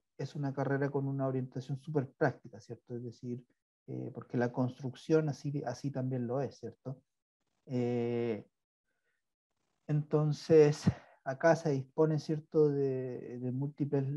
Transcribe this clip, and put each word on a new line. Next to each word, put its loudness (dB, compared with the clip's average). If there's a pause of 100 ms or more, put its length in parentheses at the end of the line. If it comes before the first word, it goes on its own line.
(160)
es -8
una -4
carrera 0
con -2
una -2
orientación -4
súper -2
práctica, -2
¿cierto? -14
Es -8
decir, -10 (420)
eh, -8
porque -8
la 2
construcción 0
así, -4
así -6
también -4
lo -2
es, -6
¿cierto? -12 (680)
Eh, -2 (1400)
entonces, 4 (380)
acá 4
se -2
dispone, 0
¿cierto? 2
De, -2
de -4
múltiples, -2 (120)